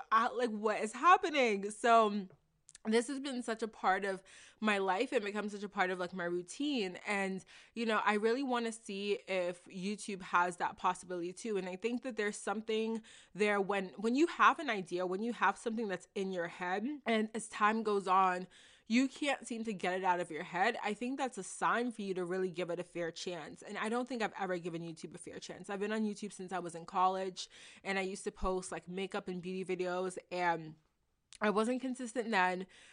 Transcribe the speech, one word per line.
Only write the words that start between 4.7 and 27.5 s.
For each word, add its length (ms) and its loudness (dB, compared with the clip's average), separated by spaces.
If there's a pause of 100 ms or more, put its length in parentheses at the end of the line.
life 360 2
and 120 2
become 240 -4
such 140 -8
a 80 -6
part 180 2
of, 100 -2
like, 140 -4
my 120 -4
routine. 840 -2
And, 360 -2 (320)
you 120 -2
know, 180 2
I 100 4
really 280 2
wanna 300 0
see 540 -2
if 380 -2
YouTube 560 -6
has 380 0
that 180 -2
possibility 560 -2
too. 240 -4
And 100 -2
I 100 -6
think 260 -4
that 160 -6
there's 180 -2
something 640 -2 (340)
there 240 2
when, 380 0
when 180 0
you 120 6
have 320 6
an 100 -4
idea, 380 -2
when 160 -2
you 100 -2
have 240 4
something 320 -4
that's 260 -6
in 160 -2
your 180 -2
head, 380 -4 (200)
and 280 2
as 140 -6
time 340 2
goes 240 0
on, 400 4 (400)
you 220 4
can't 380 -2
seem 180 -6
to 80 -2
get 220 0
it 100 -2
out 160 4
of 100 -4
your 120 -6
head, 420 0
I 80 -2
think 240 -4
that's 220 -4
a 40 -8
sign 480 0
for 120 -8
you 120 -4
to 120 -2
really 240 -2
give 180 -4
it 120 -2
a 40 -8
fair 260 -4
chance. 560 -8
And 120 -8
I 100 -2
don't 180 0
think 160 -4
I've 160 -2
ever 200 -2
given 240 -6
YouTube 320 -10
a 40 -16
fair 200 -14
chance. 320 -12
I've 100 -4
been 120 -2
on 120 0
YouTube 300 -6
since 180 -10
I 60 -4
was 160 -6
in 100 -12
college, 640 0 (340)